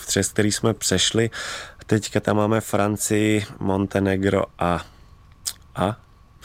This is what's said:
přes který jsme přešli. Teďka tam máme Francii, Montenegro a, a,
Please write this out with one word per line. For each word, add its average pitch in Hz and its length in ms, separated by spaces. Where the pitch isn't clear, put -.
přes 98 220
který 104 220
jsme 113 220
přešli. 113 560
Teďka - 340
tam 104 180
máme 107 240
Francii, 107 840
Montenegro 98 840
a, 85 220
a, 95 200